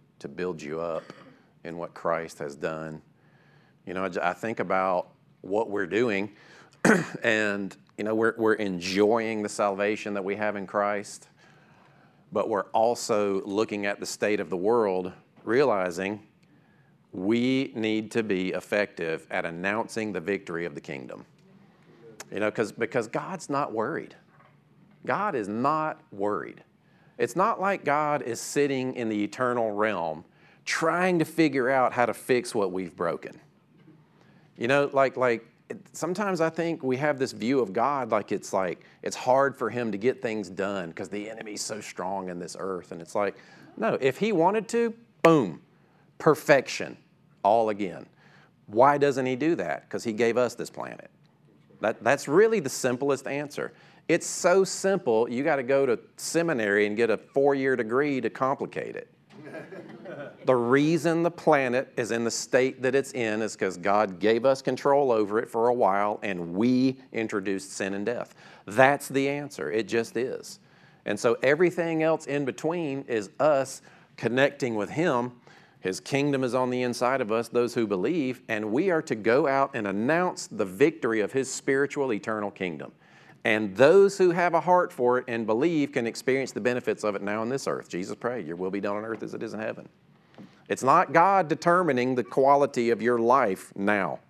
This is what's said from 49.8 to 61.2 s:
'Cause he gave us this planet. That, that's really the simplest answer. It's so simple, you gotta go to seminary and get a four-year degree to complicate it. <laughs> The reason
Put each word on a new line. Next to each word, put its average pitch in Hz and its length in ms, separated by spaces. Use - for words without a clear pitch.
'Cause 101 160
he 117 80
gave 117 240
us 123 180
this 82 140
planet. 62 420
That, 113 200
that's 131 280
really 214 320
the 135 80
simplest 131 580
answer. 143 460
It's 170 160
so 190 380
simple, 175 680
you 123 140
gotta 143 180
go 135 240
to 117 140
seminary 110 720
and 104 100
get 113 140
a 101 60
four-year 139 580
degree 127 440
to 113 100
complicate 92 640
it. - 120
<laughs> - 20
The 127 100
reason 147 640